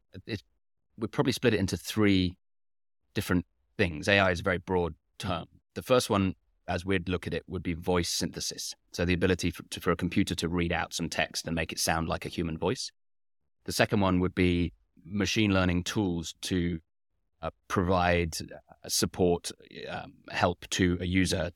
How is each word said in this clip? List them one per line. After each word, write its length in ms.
it, 160
we 120
probably 240
split 220
it 40
into 180
three 600
different 320
things. 320
A 120
I 100
is 80
a 60
very 140
broad 360
term. 280
The 80
first 260
one, 280
as 160
we'd 240
look 180
at 80
it, 140
would 160
be 100
voice 340
synthesis. 680
So 120
the 100
ability 360
for, 140
to, 160
for 100
a 60
computer 400
to 120
read 240
out 220
some 140
text 400
and 80
make 160
it 80
sound 280
like 160
a 40
human 280
voice. 360
The 80
second 260
one 220
would 160
be 360
machine 480
learning 300
tools 600
to, 360
uh, 80
provide, 760
uh, 480
support, 600
um, 240
help 400
to 300
a 40
user 520